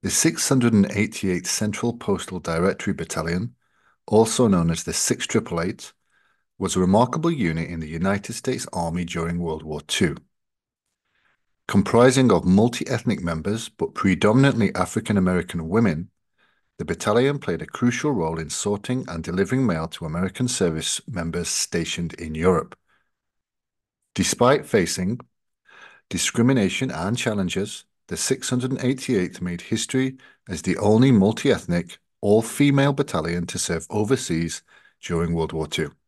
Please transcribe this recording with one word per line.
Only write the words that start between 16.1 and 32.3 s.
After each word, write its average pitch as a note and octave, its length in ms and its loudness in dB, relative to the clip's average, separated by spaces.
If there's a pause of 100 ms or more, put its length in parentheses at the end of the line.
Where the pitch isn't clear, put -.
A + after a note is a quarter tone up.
the - 80 -8
battalion C3 520 0
played E2+ 220 -4
a E2 60 -10
crucial B2 440 0
role E2 280 -2
in D#2+ 100 -8
sorting G#2 580 -4
and - 160 -8
delivering B2 440 0
mail D#2+ 200 0
to - 200 -10
American F2+ 420 -2
service D#2+ 580 -2
members E2+ 400 -6
stationed - 680 -4
in D#2+ 200 -10
Europe. E2 400 2 (1400)
Despite - 500 2
facing F#2+ 560 0 (880)
discrimination A2+ 840 2
and G2 280 -4
challenges, G2 680 -4 (240)
the - 80 -8
six - 320 -2
hundred B2+ 340 -2
eighty-eighth B2 600 -2
made F2 180 -6
history C3 560 -2 (320)
as E2+ 140 -8
the F#2 160 -2
only A2 340 6
multi-ethnic, G2+ 840 2 (240)
all-female C#3 720 4